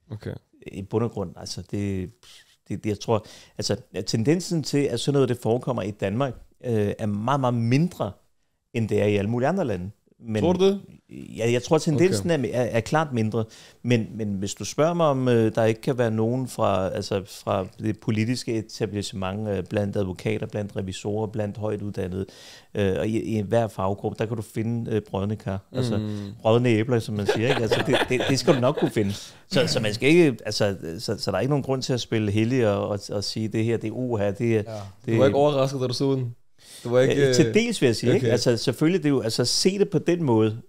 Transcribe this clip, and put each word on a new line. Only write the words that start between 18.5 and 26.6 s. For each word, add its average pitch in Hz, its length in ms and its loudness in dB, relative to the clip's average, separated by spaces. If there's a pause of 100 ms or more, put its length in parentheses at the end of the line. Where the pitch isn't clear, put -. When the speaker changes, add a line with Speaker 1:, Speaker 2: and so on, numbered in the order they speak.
Speaker 2:
etablissement, 101 920 -6
øh, 92 160 -2
blandt 101 320 -2
advokater, 104 500 -4
blandt 104 300 -8
revisorer, 104 500 -4
blandt 104 300 -6
højtuddannede, 98 680 -6 (480)
øh, 98 240 0
og 95 100 -2
i, 110 120 -2
i 110 140 -4
enhver 107 340 0
faggruppe, 101 500 -4
der 113 80 -2
kan 113 100 -6
du 107 60 -6
finde, 117 500 -6
øh, 107 100 0
brodne 101 340 -4
kar. 95 220 -6 (140)
Altså, 120 260 -2
Speaker 1:
Mm. 104 340 -6 (120)
Speaker 2:
rådne 120 240 6